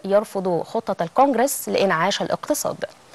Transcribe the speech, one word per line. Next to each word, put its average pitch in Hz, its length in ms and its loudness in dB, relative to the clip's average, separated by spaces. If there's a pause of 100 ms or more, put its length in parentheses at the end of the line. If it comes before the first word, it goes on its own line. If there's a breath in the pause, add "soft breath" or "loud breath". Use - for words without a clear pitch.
يرفض 190 580 0
خطة - 420 -4
الكونغرس 254 640 2
لإنعاش 190 540 2
الاقتصاد. - 640 -4 (300 loud breath)